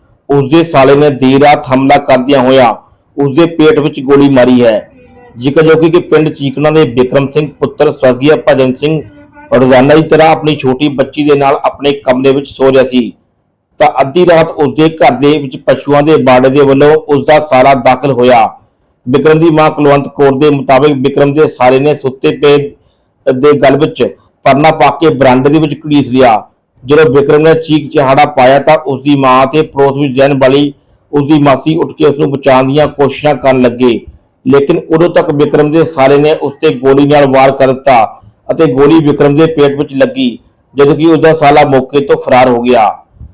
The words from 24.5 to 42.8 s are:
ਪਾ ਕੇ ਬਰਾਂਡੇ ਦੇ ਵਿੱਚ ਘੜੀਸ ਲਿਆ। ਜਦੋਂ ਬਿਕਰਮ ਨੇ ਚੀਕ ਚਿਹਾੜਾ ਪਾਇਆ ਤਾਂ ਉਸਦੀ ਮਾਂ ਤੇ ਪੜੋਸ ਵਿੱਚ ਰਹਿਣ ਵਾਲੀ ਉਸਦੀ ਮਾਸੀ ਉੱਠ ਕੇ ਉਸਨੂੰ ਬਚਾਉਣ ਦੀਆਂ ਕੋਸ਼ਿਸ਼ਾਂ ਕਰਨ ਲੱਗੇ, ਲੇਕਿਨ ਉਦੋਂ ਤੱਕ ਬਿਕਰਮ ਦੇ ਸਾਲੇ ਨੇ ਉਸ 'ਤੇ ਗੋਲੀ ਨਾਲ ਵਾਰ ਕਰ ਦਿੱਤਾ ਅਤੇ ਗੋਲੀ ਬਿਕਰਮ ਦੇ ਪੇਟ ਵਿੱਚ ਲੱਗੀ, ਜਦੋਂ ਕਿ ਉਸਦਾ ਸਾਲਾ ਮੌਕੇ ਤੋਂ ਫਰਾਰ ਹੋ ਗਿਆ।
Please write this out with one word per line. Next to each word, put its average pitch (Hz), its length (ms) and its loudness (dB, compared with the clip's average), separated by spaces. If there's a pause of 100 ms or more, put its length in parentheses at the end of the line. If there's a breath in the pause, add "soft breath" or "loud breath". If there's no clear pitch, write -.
ਪਾ 151 180 0
ਕੇ 156 200 -2
ਬਰਾਂਡੇ 131 400 0
ਦੇ 156 100 2
ਵਿੱਚ 156 140 -4
ਘੜੀਸ 143 360 -2
ਲਿਆ। 120 400 0 (360)
ਜਦੋਂ 151 200 2
ਬਿਕਰਮ 143 360 2
ਨੇ 160 120 2
ਚੀਕ 151 380 -4
ਚਿਹਾੜਾ 143 340 0
ਪਾਇਆ 135 340 2
ਤਾਂ 156 180 2
ਉਸਦੀ 143 380 -4
ਮਾਂ 131 300 2
ਤੇ 156 160 -2
ਪੜੋਸ 139 360 -2
ਵਿੱਚ 139 220 -4
ਰਹਿਣ 139 140 2
ਵਾਲੀ 139 400 0 (400)
ਉਸਦੀ 147 260 0
ਮਾਸੀ 143 360 0
ਉੱਠ 156 180 -6
ਕੇ 151 120 -2
ਉਸਨੂੰ 147 260 -2
ਬਚਾਉਣ 135 420 0
ਦੀਆਂ 147 140 0
ਕੋਸ਼ਿਸ਼ਾਂ 143 480 -4
ਕਰਨ 131 260 0
ਲੱਗੇ, 120 440 -2 (420)
ਲੇਕਿਨ 139 340 0 (140)
ਉਦੋਂ 170 140 0
ਤੱਕ 165 220 -2
ਬਿਕਰਮ 147 400 0
ਦੇ 160 140 0
ਸਾਲੇ 135 320 0
ਨੇ 147 160 0
ਉਸ 139 200 -6
'ਤੇ 156 220 -2
ਗੋਲੀ 135 300 0
ਨਾਲ 143 200 2
ਵਾਰ 135 260 2
ਕਰ 135 160 -2
ਦਿੱਤਾ 127 540 0 (300 loud breath)
ਅਤੇ 160 140 0
ਗੋਲੀ 147 340 2
ਬਿਕਰਮ 147 360 0
ਦੇ 160 100 2
ਪੇਟ 143 320 -2
ਵਿੱਚ 139 160 -6
ਲੱਗੀ, 127 460 -4 (360)
ਜਦੋਂ 139 200 2
ਕਿ 151 100 0
ਉਸਦਾ 160 280 2
ਸਾਲਾ 151 300 2
ਮੌਕੇ 135 360 -2
ਤੋਂ 139 180 0
ਫਰਾਰ 131 320 0
ਹੋ 120 120 -2
ਗਿਆ। 117 420 -2 (300)